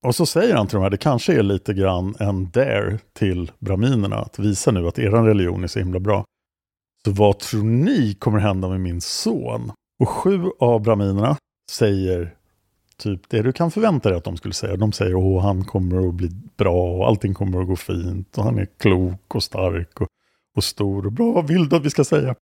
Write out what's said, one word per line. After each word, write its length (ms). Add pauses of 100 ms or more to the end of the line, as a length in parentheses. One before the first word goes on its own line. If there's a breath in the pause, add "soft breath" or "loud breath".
Och 100
så 100
säger 300
han 120
till 80
de 80
här, 60
det 80
kanske 420
är 40
lite 300
grann 460
en 320
dare 480 (140)
till 460
brahminerna 580
att 220
visa 320
nu 160
att 120
eran 260
religion 380
är 40
så 120
himla 200
bra. 260 (800)
Så 60
vad 280
tror 240
ni 500
kommer 260
hända 300
med 100
min 220
son? 680 (280)
Och 100
sju 360 (140)
av 220
brahminerna 560 (340)
säger 640 (600)
typ 320
det 120
du 100
kan 200
förvänta 380
dig 80
att 60
de 140
skulle 160
säga. 240
De 140
säger, 240
åh, 280
han 220
kommer 420
att 60
bli 160 (280)
bra 400
och 100
allting 260
kommer 280
att 60
gå 80
fint 640
och 60
han 160
är 80 (100)
klok 580
och 80
stark 580
och, 60 (500)
och 60
stor 420
och 60
bra. 200
Vad 160
vill 220
du 60
att 100
vi 40
ska 140
säga? 320 (120)